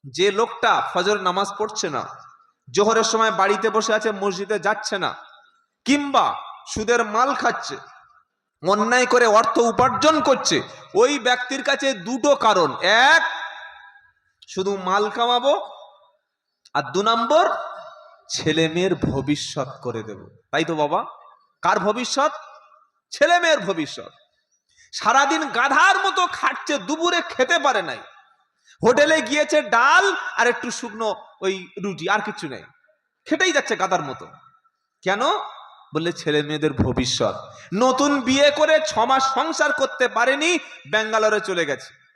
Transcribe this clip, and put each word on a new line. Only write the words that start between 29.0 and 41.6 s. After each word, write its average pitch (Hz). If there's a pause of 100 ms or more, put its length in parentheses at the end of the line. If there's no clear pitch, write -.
গিয়েছে 294
ডাল 302 (220)
আর 233
একটু 247
শুকনো 220 (260)
ওই 190 (140)
রুটি, 175
আর 208
কিচ্ছু 190
নেই, 127 (640)
খেটেই 339
যাচ্ছে 254
গাধার 180
মতো। 135 (760)
কেন? 196 (720)
বললে 165
ছেলে 151
মেয়েদের 151
ভবিষ্যৎ। 123 (400)
নতুন 262
বিয়ে 269
করে 302
ছ -
মাস 240
সংসার 294
করতে 269
পারেনি, 285 (320)
ব্যাঙ্গালোরে 214
চলে 180